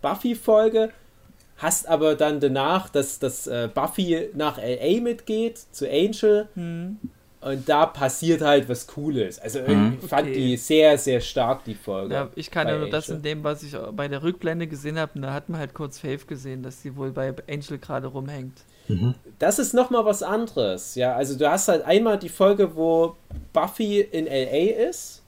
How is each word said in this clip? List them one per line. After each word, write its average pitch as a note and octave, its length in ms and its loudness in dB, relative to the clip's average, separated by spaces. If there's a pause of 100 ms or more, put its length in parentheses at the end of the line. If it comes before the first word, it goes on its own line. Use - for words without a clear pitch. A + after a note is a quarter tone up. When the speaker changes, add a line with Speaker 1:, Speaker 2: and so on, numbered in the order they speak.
Speaker 1:
Buffy-Folge, A3 880 2 (640)
hast - 300 -2
aber D#3 280 4
dann D3+ 240 2
danach, C#3+ 500 2
dass, - 300 -2
dass, - 280 -4
äh, A#2+ 260 -2
Buffy E3 600 0
nach D3 240 -2
L B2 220 -4
A F#3+ 200 2
mitgeht, A3+ 580 -4 (120)
zu - 180 -6
Angel. G#3 680 2
Speaker 2:
Hm. E3+ 420 -8 (420)
Speaker 1:
Und C3+ 300 -6
da D3+ 160 6
passiert D3+ 560 0
halt C#3+ 260 4
was A#2+ 200 -6
Cooles. C3+ 520 -4
Also A2+ 200 -8
irgendwie G#2+ 440 4
Speaker 3:
Mhm. E3+ 60 -12
Speaker 1:
fand D3 180 2
Speaker 2:
Okay. C3+ 80 -4
Speaker 1:
die B2+ 220 0
sehr, D#3 400 8
sehr B2+ 240 0
stark, B2+ 440 -2
die A2 100 -8
Folge G2 380 -6
Speaker 2:
Ja, C#3 220 -4
ich D#3 160 -12
kann D#3 160 -2
ja D3+ 60 0
Speaker 1:
bei D3+ 80 -2
Speaker 2:
nur D3 80 -4
das D3+ 200 -4
Speaker 1:
Angel. D#3+ 80 -6
Speaker 2:
in D3 60 -10
dem, D3+ 200 -6
was D3+ 200 -4
ich D3 120 -14 (200)
bei C#3+ 120 -4
der C#3 160 -6
Rückblende E3+ 440 -4
gesehen D3+ 320 -8
hab, D#3 160 -6
und C#3 60 -8
da C3+ 120 -6
hat C#3+ 140 -10
man E3 120 -6
halt C#3 160 -8
kurz C#3+ 240 -12
Faith C#3 280 -8
gesehen, C3 360 -12
dass B2+ 180 -14
sie C3+ 140 -12
wohl C3+ 160 -6
bei C3+ 220 -4 (160)
Angel C#3+ 280 -8
gerade C3+ 300 -8
rumhängt. C3+ 500 -10 (300)
Speaker 3:
Mhm. A2 260 0 (260)
Speaker 1:
Das E3 200 2
ist - 140 -2
noch B3 180 4
mal A#3 120 2
was G#3 200 2
anderes, D#3 720 -2
ja. B2 200 0
Also C3+ 220 -2
du C#3+ 120 2
hast F#3 180 2
halt E3 180 2
einmal G#3 320 4
die F3+ 120 -6
Folge, G3 460 4
wo E3 400 2 (380)
Buffy G3+ 480 2
in D#3+ 260 -2
L C3+ 200 0
A G#3 420 2
ist. - 380 -14